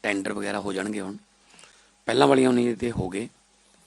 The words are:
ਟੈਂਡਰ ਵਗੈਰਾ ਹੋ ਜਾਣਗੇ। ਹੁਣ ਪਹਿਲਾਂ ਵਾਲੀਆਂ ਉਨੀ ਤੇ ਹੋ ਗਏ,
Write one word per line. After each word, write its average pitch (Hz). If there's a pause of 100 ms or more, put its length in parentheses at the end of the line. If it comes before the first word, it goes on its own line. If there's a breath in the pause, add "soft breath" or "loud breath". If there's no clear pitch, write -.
ਟੈਂਡਰ 101
ਵਗੈਰਾ 101
ਹੋ 98
ਜਾਣਗੇ। 101
ਹੁਣ 98 (880 soft breath)
ਪਹਿਲਾਂ 127
ਵਾਲੀਆਂ 131
ਉਨੀ 120
ਤੇ 117
ਹੋ 95
ਗਏ, 101 (580)